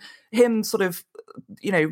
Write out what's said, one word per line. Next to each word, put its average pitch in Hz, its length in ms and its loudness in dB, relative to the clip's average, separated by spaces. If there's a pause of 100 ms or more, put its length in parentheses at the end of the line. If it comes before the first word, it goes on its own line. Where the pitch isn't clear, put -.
(300)
him 226 320 4
sort 214 200 -2
of, 175 220 -4 (580)
you 202 100 -2
know, 160 200 2